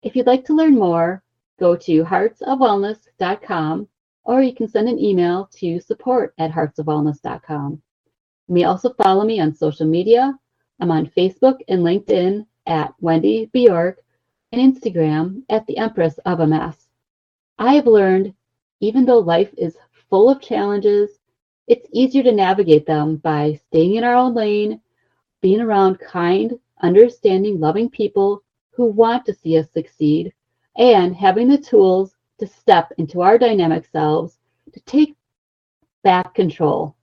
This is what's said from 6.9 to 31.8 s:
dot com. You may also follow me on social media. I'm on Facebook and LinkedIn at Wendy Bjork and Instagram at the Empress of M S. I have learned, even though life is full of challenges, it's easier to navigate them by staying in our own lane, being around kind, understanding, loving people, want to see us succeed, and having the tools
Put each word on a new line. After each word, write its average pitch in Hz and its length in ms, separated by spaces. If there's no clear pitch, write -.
dot - 220
com. 147 400
You 180 60
may 175 100
also 190 300
follow 190 320
me 220 140
on 156 140
social 156 320
media. 226 520
I'm 175 100
on 151 240
Facebook 254 440
and 185 140
LinkedIn 196 640
at 156 360
Wendy 190 500
Bjork 185 460
and 262 220
Instagram 170 760
at 220 160
the - 100
Empress 175 480
of 175 160
M 156 140
S. 165 340
I 247 160
have 294 120
learned, 196 460
even 220 240
though 247 140
life 170 400
is 165 180
full 220 220
of 269 100
challenges, 202 680
it's - 260
easier 262 300
to 240 100
navigate 190 540
them 156 300
by 151 500
staying 175 300
in 226 80
our 240 100
own 247 180
lane, 214 480
being 196 180
around 196 400
kind, 185 580
understanding, 196 800
loving 196 300
people, 202 520
want 226 420
to 208 80
see 160 240
us 156 140
succeed, 156 600
and 196 380
having 202 340
the 277 100
tools 190 560